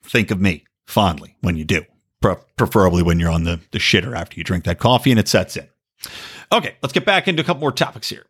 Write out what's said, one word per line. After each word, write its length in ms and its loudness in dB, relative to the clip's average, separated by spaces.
Think 260 0
of 120 -2
me 240 0
fondly 540 -2
when 160 0
you 80 -6
do, 220 -2
pre-, 160 2
preferably 440 2
when 160 2
you're 140 0
on 140 0
the, 160 -4
the 80 -6
shitter 340 0
after 240 -10
you 60 -10
drink 220 -4
that 120 -2
coffee 340 2
and 100 6
it 80 -2
sets 260 0
in. 140 -14
Okay, 300 -2
let's 120 -6
get 120 -2
back 220 4
into 140 0
a 40 -4
couple 160 -2
more 100 0
topics 380 -6
here. 200 -14